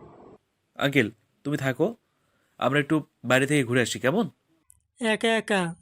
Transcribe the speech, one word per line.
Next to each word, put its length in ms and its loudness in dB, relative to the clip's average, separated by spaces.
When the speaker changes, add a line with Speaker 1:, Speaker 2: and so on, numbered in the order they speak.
Speaker 1:
"আঙ্কেল, 360 0
তুমি 120 -4
থাকো, 380 -2
আমরা 220 2
একটু 220 0
বাইরে 220 4
থেকে 180 2
ঘুরে 180 0
আসি, 160 -4
কেমন?" 300 0
Speaker 2:
একা 280 -2
একা? 540 -2